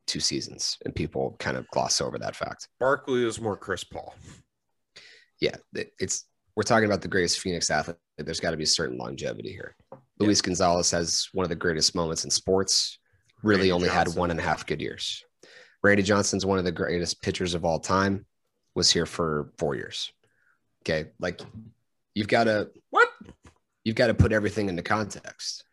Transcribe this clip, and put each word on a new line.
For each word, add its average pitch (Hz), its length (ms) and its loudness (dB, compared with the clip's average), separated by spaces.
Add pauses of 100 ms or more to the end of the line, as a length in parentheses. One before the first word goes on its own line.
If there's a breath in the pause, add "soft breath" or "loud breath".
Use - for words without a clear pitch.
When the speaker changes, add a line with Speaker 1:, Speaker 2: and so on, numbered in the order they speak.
Speaker 1:
two - 120 -4
seasons, - 680 -4
and - 100 -8
people 67 440 -4
kind 65 180 -2
of 62 120 -10
gloss - 320 0
over 65 180 -4
that - 160 -6
fact. - 340 -10 (100)
Speaker 2:
Barkley 131 460 0
was 110 140 -4
more 110 180 -4
Chris - 260 -6
Paul. - 320 -14 (1200 loud breath)
Speaker 1:
Yeah, - 160 0 (200)
it, 85 240 -8
it's, - 260 -4 (300)
we're 107 80 0
talking 110 220 4
about 98 160 2
the 92 60 -8
greatest 87 320 0
Phoenix 87 300 -2
athlete. 80 280 -2 (200)
There's 78 240 -6
gotta 82 160 -2
be 78 60 -4
a 76 40 -2
certain 64 300 0
longevity 62 540 -8
here. - 240 -14 (160)
Speaker 2:
Yeah. - 60 -16 (220)
Speaker 1:
Luis 104 220 6
Gonzalez 87 500 2
has 85 420 0
one 95 120 0
of 85 40 -2
the 85 60 -2
greatest 80 400 2
moments 82 300 0
in - 40 -8
sports. - 680 0 (440)
Really 104 180 6
Speaker 2:
Randy 95 100 6
Speaker 1:
only 90 180 2
had 87 160 4
Speaker 2:
Johnson. 87 140 -2
Speaker 1:
one 87 120 2
and 80 80 -2
a 76 40 -4
half 80 220 0
good 76 160 -4
years. - 420 -6 (580 loud breath)
Randy 101 220 4
Johnson's 98 420 2
one 95 140 2
of 90 60 -2
the 90 80 0
greatest 85 480 -2
pitchers 90 320 -2
of 82 100 -4
all 82 160 2
time, 95 460 2 (500)
was 90 160 4
here 85 140 2
for 76 520 -2
four 71 180 -2
years. - 360 -10 (720)
Okay, 78 360 -2
like, 90 200 -4 (760)
you've 101 140 -2
gotta 110 420 4 (200)
Speaker 2:
What? 440 180 6 (800)
Speaker 1:
You've 113 100 0
gotta 117 180 4
put 107 200 6
everything 104 340 0
into 85 160 -4
context. - 880 -6